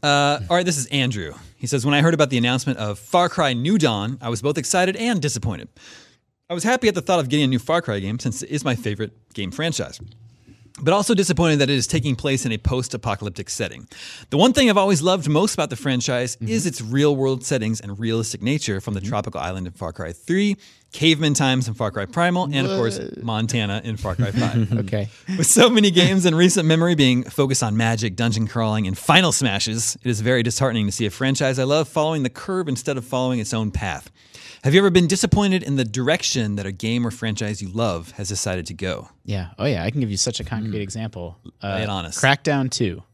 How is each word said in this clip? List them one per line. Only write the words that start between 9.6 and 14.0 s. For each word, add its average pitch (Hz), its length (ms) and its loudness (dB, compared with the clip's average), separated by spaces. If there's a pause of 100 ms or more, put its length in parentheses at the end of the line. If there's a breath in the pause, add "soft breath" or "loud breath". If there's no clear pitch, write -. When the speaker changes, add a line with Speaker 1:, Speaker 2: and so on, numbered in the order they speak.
Speaker 1:
but 151 140 2
also 208 180 2
disappointed 170 460 4
that 139 120 4
it 143 40 2
is 123 140 0
taking 143 260 0
place 135 320 -2
in 117 60 -2
a 110 60 -2
post-apocalyptic 110 920 -4
setting. - 380 -8 (420 loud breath)